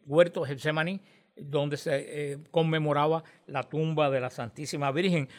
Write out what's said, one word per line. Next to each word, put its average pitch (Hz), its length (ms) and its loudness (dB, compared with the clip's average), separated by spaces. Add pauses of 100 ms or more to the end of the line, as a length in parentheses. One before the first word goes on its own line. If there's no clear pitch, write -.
huerto 170 360 4
de 135 80 -4
Getsemaní, 156 520 -2 (340)
donde 147 400 -2
se, 143 560 -4
eh, 139 60 -10 (120)
conmemoraba 160 760 2 (200)
la 139 180 -4
tumba 156 460 0
de 135 120 0
la 127 80 -4
Santísima 139 640 -4
Virgen, 165 340 2 (120)